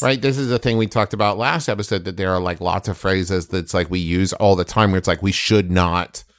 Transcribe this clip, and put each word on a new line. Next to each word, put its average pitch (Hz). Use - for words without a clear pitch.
Right? 131
This 135
is 131
a 123
thing 117
we 110
talked 107
about 104
last 139
episode, 101
that 92
there 92
are, 90
like, 90
lots 90
of 95
phrases 95
that's, 90
like, 87
we 92
use 90
all 98
the 90
time 107
where 95
it's 90
like, 85
we 98
should 101
not 87